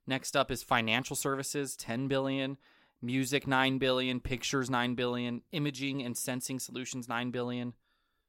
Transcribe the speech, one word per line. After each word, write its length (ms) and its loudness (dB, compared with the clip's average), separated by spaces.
Next 300 -2
up 140 4
is 120 -4
financial 520 2
services, 600 -2
ten 300 -2
billion. 500 0
Music, 460 0
nine 300 4
billion. 420 2
Pictures, 500 -2
nine 260 2
billion. 460 -2
Imaging 500 -2
and 140 -4
sensing 420 -4
solutions, 480 -6
nine 240 -2
billion. 420 -4